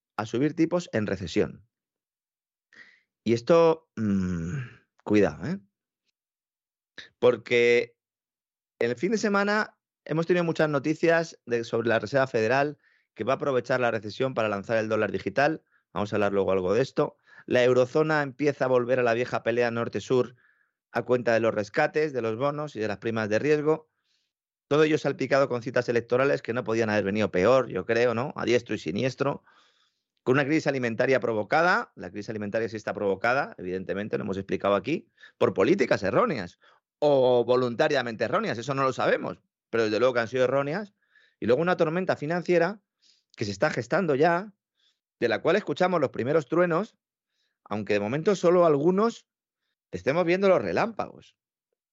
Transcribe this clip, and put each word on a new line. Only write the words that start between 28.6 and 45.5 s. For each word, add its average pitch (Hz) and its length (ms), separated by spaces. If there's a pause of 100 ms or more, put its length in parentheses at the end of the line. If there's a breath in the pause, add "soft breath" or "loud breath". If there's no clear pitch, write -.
y 101 40
siniestro. 131 640 (800 soft breath)
Con 127 120
una 143 100
crisis 156 240
alimentaria 127 500
provocada, 143 800
la 92 140
crisis 101 200
alimentaria 107 380
sí 110 80
está 104 160
provocada, 104 640
evidentemente, 92 580
lo 123 80
hemos 101 120
explicado 98 380
aquí, 131 340 (300 loud breath)
por - 160
políticas 123 480
erróneas 120 560 (420 soft breath)
o 127 440
voluntariamente 123 800
erróneas, 156 340
eso 131 160
no 135 80
lo 131 100
sabemos, - 460 (320)
pero 113 140
desde 107 140
luego 123 160
que 120 60
han 113 80
sido 127 160
erróneas. 143 500 (460 soft breath)
Y - 60
luego 127 160
una 180 160
tormenta 165 380
financiera 170 640 (560 soft breath)
que 107 100
se 101 40
está 123 200
gestando 151 440
ya, 175 380 (640)
de 120 100
la 107 120
cual 160 160